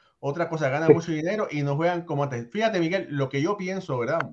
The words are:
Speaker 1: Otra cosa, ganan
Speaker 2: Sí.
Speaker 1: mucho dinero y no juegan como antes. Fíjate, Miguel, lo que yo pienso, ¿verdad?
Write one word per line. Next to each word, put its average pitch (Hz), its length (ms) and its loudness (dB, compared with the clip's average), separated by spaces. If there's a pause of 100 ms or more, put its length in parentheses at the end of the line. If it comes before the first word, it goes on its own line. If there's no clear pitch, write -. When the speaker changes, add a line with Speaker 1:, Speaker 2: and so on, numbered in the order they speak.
(220)
Speaker 1:
Otra 165 280 -2
cosa, 147 180 0
ganan 156 200 2
Speaker 2:
Sí. 151 60 12
Speaker 1:
mucho 165 180 -2
dinero 180 380 -2
y 147 120 -2
no 143 140 0
juegan 175 280 0
como 147 200 -2
antes. 123 260 -6
Fíjate, 214 300 0
Miguel, 170 280 0
lo 135 220 -2
que 139 100 -2
yo 190 160 0
pienso, 185 420 -4
¿verdad? 135 200 0 (140)